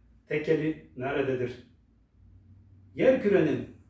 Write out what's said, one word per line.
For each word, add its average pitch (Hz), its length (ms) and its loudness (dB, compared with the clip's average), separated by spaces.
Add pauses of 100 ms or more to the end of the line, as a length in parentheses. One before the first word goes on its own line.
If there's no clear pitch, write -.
(260)
tekeli 151 720 -2
nerededir? 131 680 -4 (1300)
Yerkürenin, 165 840 2 (140)